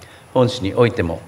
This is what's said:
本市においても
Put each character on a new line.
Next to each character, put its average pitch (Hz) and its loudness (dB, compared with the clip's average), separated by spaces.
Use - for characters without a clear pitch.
本 127 2
市 - -8
に 92 -6
お 120 4
い 113 0
て 98 -4
も 82 -6